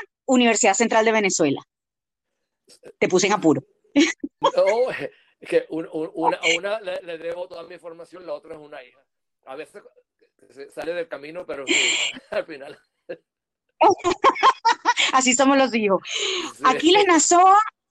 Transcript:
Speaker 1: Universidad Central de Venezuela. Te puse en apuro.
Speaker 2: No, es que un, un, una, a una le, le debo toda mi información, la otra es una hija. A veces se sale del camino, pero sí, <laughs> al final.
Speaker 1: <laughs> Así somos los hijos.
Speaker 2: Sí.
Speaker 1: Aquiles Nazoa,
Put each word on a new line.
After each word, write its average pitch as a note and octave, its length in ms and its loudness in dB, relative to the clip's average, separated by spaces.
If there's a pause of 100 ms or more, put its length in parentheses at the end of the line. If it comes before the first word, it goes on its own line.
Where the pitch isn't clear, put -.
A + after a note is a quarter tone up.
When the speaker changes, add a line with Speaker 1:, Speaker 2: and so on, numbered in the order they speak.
(260)
Speaker 1:
Universidad A#3 480 2
Central A3+ 300 0
de A3+ 80 2
Venezuela. F3+ 500 0 (1400)
Te G3+ 100 -2
puse F#3+ 200 2
en G3 60 2
apuro. D#3 280 2 (760)
Speaker 2:
No, A3 500 2 (500)
es - 80 -20
que E3 220 0
un, D#3+ 220 -8
un, D#3+ 220 -8
una, E3+ 220 -2
a - 60 -14 (160)
una G3+ 220 -6
le, F#3+ 220 -10
le E3+ 160 -14
debo F3 300 -10
toda E3+ 160 -16
mi F3+ 100 -20
información, E3 520 -20
la D#3 80 -10
otra D#3 200 -16
es D3+ 60 -20
una D3 220 -20
hija. B2+ 180 -20 (460)
A C3 100 -16
veces D#3 260 -18 (680)
se C#3 200 -20
sale D3+ 220 -10
del E3+ 160 -8
camino, D3+ 380 -14
pero C#3 200 -12
sí, - 80 -2
<laughs> - 560 -4
al G3 140 -4
final. C#3+ 340 -18 (1000)
Speaker 1:
<laughs> - 1300 2
Así B3 220 2
somos C#4 220 4
los C4 180 0
hijos. G#3+ 260 0 (560)
Speaker 2:
Sí. - 80 -18
Speaker 1:
Aquiles E4+ 420 4
Nazoa, F4+ 520 6 (320)